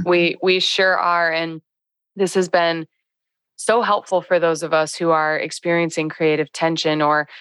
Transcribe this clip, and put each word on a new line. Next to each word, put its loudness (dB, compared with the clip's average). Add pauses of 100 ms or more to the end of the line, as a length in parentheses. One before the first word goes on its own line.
we, 2
we 2
sure 0
are. 0
And -6 (560)
this -2
has 0
been 0 (720)
so 2
helpful 0
for 2
those 0
of -4
us 0
who 0
are 2
experiencing -2
creative 0
tension 0
or, 0 (120)